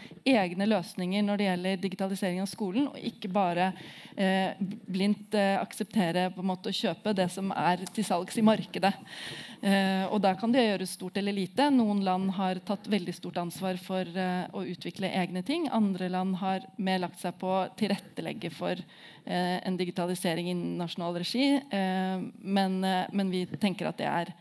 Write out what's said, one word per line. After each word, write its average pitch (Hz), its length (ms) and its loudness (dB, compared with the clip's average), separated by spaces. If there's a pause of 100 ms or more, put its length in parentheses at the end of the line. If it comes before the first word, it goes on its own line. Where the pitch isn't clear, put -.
(260)
egne 196 400 4
løsninger 190 560 0
når 202 160 2
det 208 80 2
gjelder 185 340 0
digitalisering 190 600 -2
av 196 80 -2
skolen, 220 400 -2
og - 80 -10
ikke - 360 -8
bare, 180 400 2 (440)
eh, 190 380 2 (360)
blindt, 202 440 0
eh, 196 280 4
akseptere 185 720 0
på 185 60 -10
en 185 60 0
måte 185 220 -2
å 190 60 -4
kjøpe 208 400 0
det 185 160 2
som 190 220 -4
er 175 240 2
til 190 280 -4
salgs 185 320 0
i 233 60 4
markedet. 202 500 4 (680)
Eh, 190 480 4
og 214 120 2
der 190 120 6
kan 226 160 -2
det 240 160 6
gjøres 190 300 0
stort 185 200 -6
eller 202 160 0
lite. 202 380 2
Noen 214 320 4
land 190 300 2
har 185 240 0
tatt 196 320 -4
veldig 180 260 0
stort - 220 -8
ansvar 180 420 -4
for, 185 220 -4
eh, 180 520 -2
å 190 140 -6
utvikle 180 460 -6
egne 180 320 -2
ting. 320 240 -2
Andre 196 400 2
land 185 280 0
har 190 240 0 (160)
mer 190 220 0
lagt 175 220 -4
seg 180 180 -4
på 185 80 -4
å 185 300 0
tilrettelegge 175 720 -4
for, 175 240 -2 (520)
eh, 180 360 -2
en 185 140 -2
digitalisering 175 720 -2
i 180 60 0
nasjonal 175 600 -4
regi, 262 460 2 (100)
eh, 190 280 0 (440)
men, 190 400 2
eh, 190 300 2
men 196 180 2
vi 180 140 0
tenker 180 420 -2
at 170 120 -4
det 147 80 -2
er 165 340 -2